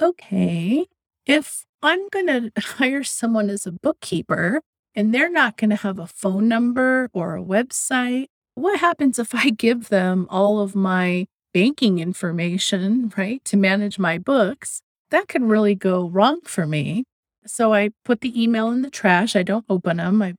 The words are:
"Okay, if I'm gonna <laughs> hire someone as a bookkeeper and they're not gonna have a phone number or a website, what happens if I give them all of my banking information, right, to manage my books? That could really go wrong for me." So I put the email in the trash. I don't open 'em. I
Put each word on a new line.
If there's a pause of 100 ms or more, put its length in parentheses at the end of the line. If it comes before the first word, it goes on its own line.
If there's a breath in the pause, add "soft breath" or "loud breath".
"Okay, (380)
if (160)
I'm
gonna
<laughs>
hire
someone
as
a
bookkeeper (340)
and
they're
not
gonna
have
a
phone
number
or
a
website, (280)
what
happens
if
I
give
them
all
of
my (280)
banking
information,
right,
to
manage
my
books? (280)
That
could
really
go
wrong
for
me." (420)
So
I (140)
put
the
email
in
the
trash.
I
don't
open
'em.
I